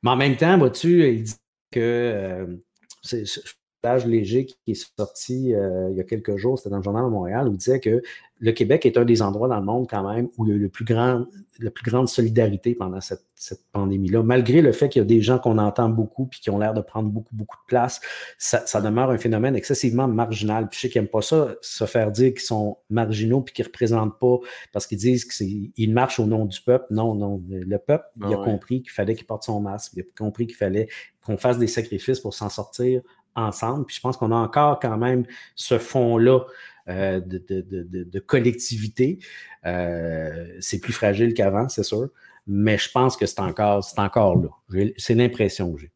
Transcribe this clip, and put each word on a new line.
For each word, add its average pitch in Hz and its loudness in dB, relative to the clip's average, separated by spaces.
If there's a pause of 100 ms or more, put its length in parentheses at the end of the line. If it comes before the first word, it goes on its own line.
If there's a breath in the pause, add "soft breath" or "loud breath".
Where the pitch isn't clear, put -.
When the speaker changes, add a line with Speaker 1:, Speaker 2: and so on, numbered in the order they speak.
Speaker 1:
Mais 120 4
en 127 4
même 135 2
temps, 170 6
vois-tu, 160 4
il 117 0
dit 110 -8 (380)
que, - -2
euh, 110 -2 (560)
c'est, 113 -6
c'est, - -10 (420)
Page 120 2
Léger 113 2
qui - -20
est - -8
sorti, 127 -4
euh, 92 -2
il 92 -4
y 92 -4
a - -4
quelques 107 -4
jours, 120 0
c'était 101 -8
dans 101 -4
le 95 -4
Journal 104 0
de 123 0
Montréal, 107 -2
où 110 0
il 95 -4
disait 127 2
que 120 2 (380 loud breath)
le 113 2
Québec 127 2
est 113 4
un 120 6
des 117 6
endroits 104 0
dans 117 0
le 98 -4
monde 120 -2
quand 101 -4
même 120 -2
où 110 0
il 107 2
y - 2
a 104 2
eu 104 2
le 101 0
plus - -8
grand, 120 2 (340)
la 113 -4
plus - -16
grande 120 2
solidarité 113 2
pendant 95 -6
cette, - -10 (120)
cette - -16 (100)
pandémie-là, 98 0
malgré 123 6
le 131 8
fait 139 2
qu'il 135 2
y 107 4
a - -4
des 113 6
gens 123 4
qu'on 113 2
entend 107 2
beaucoup 113 -2
puis 131 -14
qui - -6
ont 101 -2
l'air 107 0
de 107 -2
prendre 110 -6
beaucoup, 110 -8
beaucoup 107 -12
de - -20
place, 123 0 (380 loud breath)
ça, - -2
ça 107 -2
demeure 113 2
un 113 2
phénomène 120 0
excessivement 120 0
marginal. 110 0
Puis - -14
je - -10
sais 127 -2
qu'ils 120 0
n'aiment 98 -6
pas 110 0
ça, 147 2
se - -6
faire 107 0
dire 123 4
qu'ils 127 -8
sont 107 -2 (100)
marginaux 110 0
puis 127 -10
qu'ils 113 -4
représentent 110 0
pas, 123 4 (340 loud breath)
parce 101 -4
qu'ils 104 -6
disent 120 2
qu'ils 104 -4
marchent 120 0
au 113 4
nom 110 0
du 95 -8
peuple. 127 2
Non, 110 0
non, 101 -4
le 95 -6
peuple, 147 -2 (120)
il 104 -12
a 101 -2
Speaker 2:
Ah 101 -2
ouais. 98 -6
Speaker 1:
compris 117 -4
qu'il - -20
fallait 104 -2
qu'il - -10
porte 110 -8
son 104 -4
masque, 101 -10
il 180 -10
a - -10 (140)
compris 110 -6
qu'il 113 -16
fallait 104 -2 (360 loud breath)
qu'on 107 -4
fasse 123 0
des 120 2
sacrifices 113 -4
pour 101 -8
s'en 104 -6
sortir 123 -2 (340 soft breath)
ensemble. 117 -4
Puis - -16
je - -14
pense 127 -2
qu'on 113 0
a 113 2
encore 143 2
quand 110 -2
même 123 2 (300 loud breath)
ce - 0
fond-là, 120 4 (500 loud breath)
euh, 95 -2
de, 90 -8
de, 95 -6
de, 92 -10
de, 90 -10
de 90 -8
collectivité. 120 0 (440 loud breath)
Euh, 85 -6
c'est - -6
plus 117 -6
fragile 110 2
qu'avant, 104 2
c'est 107 -4
sûr, 117 -2 (380 soft breath)
mais 101 2
je - -4
pense 127 2
que 101 0
c'est - -6
encore, 101 0
c'est - -8
encore 101 4
là. 82 -2 (260)
J'ai, 101 0
c'est - 0
l'impression 113 2
que 71 -10
j'ai. 71 -20